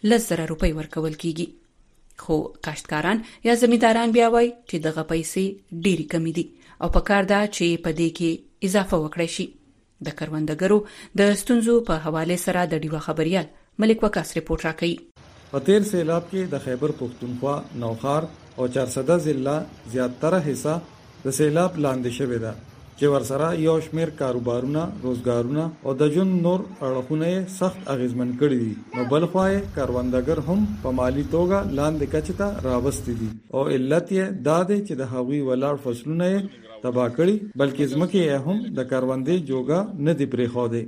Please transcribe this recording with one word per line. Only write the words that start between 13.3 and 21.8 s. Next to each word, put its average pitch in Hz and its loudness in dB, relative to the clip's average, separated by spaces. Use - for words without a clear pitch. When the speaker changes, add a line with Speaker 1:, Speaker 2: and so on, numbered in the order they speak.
Speaker 1:
ملک 220 4
وکاس 208 0
ریپورت 160 -4
راکوي. 170 0
Speaker 2:
په 139 -2
تیر 202 6
سیلاب 170 2
کې 190 -2
د 139 -4
خیبر 131 -2
پښتونخوا، 123 -4
نوخار 135 0
او 127 0
چهارصده 131 2
ضلع 139 0
زیاتره 127 0
حصه 147 -2
د 135 -2
سیلاب 156 4